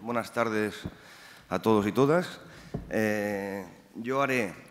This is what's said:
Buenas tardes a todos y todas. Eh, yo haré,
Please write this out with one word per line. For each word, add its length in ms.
Buenas 320
tardes 420
a 120
todos 280
y 60
todas. 480
Eh, 760
yo 260
haré, 320